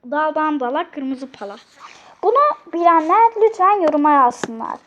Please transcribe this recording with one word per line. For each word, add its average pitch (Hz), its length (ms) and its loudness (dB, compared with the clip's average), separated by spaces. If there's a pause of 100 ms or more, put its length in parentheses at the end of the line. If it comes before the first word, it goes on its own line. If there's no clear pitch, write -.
(120)
Daldan 311 480 -2
dala 285 320 -6
kırmızı 269 400 -10
pala. 202 260 -14 (640)
Bunu 508 500 0
bilenler 339 580 2 (100)
lütfen 415 400 2
yoruma 302 300 2
yazsınlar. 240 760 -2